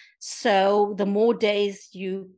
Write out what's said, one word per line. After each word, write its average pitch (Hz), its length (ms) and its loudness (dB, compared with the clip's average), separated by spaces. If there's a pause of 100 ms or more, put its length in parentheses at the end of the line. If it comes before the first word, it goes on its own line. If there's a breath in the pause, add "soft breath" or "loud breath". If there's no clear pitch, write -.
(180 loud breath)
So 202 800 2
the 196 100 -2
more 214 280 2
days 202 580 -2
you 190 460 -10